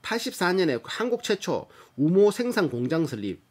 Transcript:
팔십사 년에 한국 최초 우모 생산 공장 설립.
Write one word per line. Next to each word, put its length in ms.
팔십사 500
년에 320
한국 380
최초 460
우모 360
생산 400
공장 340
설립. 460